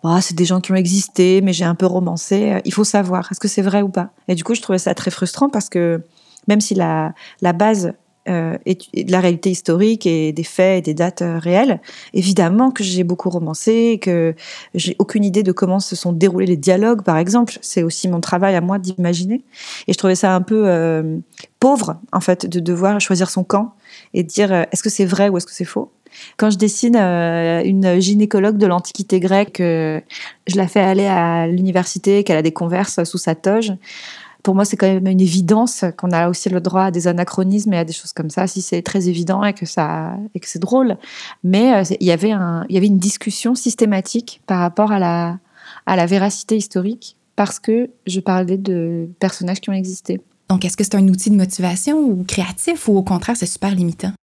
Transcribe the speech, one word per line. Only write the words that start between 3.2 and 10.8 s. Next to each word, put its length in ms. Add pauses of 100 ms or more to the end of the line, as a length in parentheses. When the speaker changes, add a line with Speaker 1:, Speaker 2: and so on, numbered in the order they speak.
Speaker 1:
est-ce 100
que 80
c'est 140
vrai 200
ou 60
pas ? 220 (180)
Et 60
du 100
coup, 100
je 60
trouvais 180
ça 160
très 160
frustrant 380
parce 220
que 320 (440)
même 140
si 140
la, 400 (260)
la 140
base, 400 (340)
euh, 360
est, 180 (120)
est 100
de 80
la 80
réalité 300
historique 560
et 260
des 120
faits 340
et 40